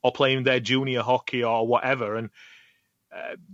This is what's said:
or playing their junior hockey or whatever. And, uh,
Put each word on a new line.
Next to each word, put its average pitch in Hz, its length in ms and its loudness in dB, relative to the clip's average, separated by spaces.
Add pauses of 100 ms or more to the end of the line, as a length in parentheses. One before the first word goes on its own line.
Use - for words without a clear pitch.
or 127 100 2
playing 131 320 2
their 127 160 4
junior 127 420 0
hockey 120 420 0
or 113 240 0
whatever. 120 480 0
And, 113 140 -6 (840)
uh, - 200 -10 (180)